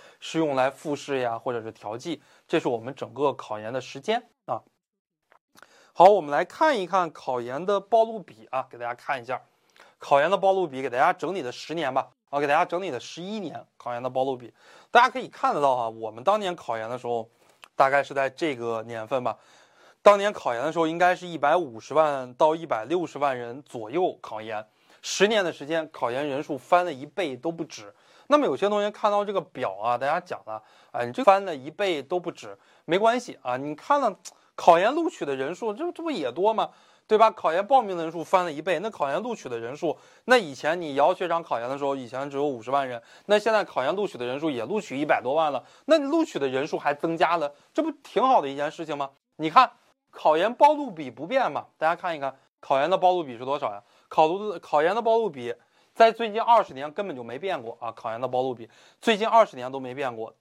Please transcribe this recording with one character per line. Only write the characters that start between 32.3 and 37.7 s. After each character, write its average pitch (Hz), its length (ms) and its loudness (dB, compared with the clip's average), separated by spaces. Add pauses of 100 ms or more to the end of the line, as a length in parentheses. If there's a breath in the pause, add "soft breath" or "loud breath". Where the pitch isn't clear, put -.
止， 107 260 -14 (280 soft breath)
没 165 120 2
关 226 220 4
系 - 240 -14
啊， 127 140 -2
你 147 180 -6
看 285 260 2
了 233 100 2 (440 soft breath)
考 170 240 0
研 208 120 0
录 320 160 -2
取 - 160 -8
的 139 120 -4
人 135 180 -6
数， 220 180 -8
这， 311 200 -8
这 330 100 -14
不 330 80 -8
也 156 220 -4
多 185 200 0
吗？ 196 200 -4 (340 soft breath)
对 214 100 0
吧？ 220 140 8
考 185 240 -2
研 185 140 0
报 269 120 4